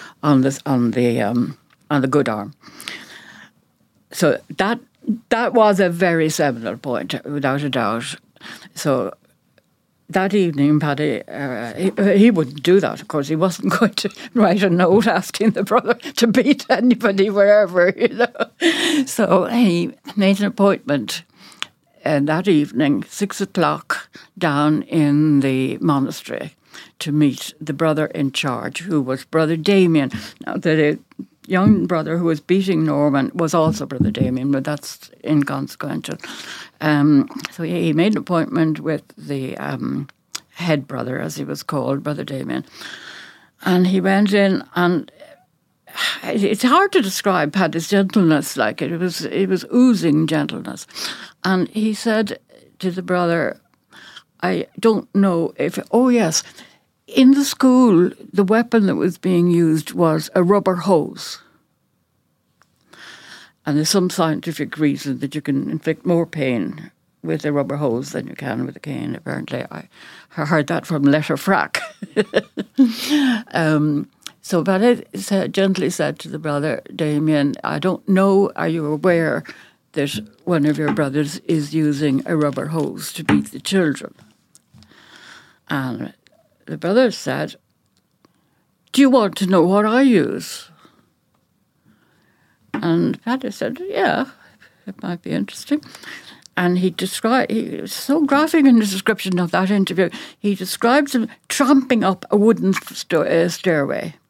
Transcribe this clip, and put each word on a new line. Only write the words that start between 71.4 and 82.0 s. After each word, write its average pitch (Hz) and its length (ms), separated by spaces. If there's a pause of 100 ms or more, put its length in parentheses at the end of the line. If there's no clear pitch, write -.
<laughs> 226 1400
Um, 151 560 (340)
so 170 220
Paddy 208 400 (100)
said, 196 400
gently 190 360
said 156 300
to - 80
the 156 100
brother, 147 440 (120)
"Damien, 151 600 (100)
I 151 140
don't 180 300
know, 196 480
are 165 120
you 160 180
aware 156 580 (480)
that 143 260 (260)
one 165 200
of 151 140
your 151 140
brothers 147 480
is 151 340
using 147 520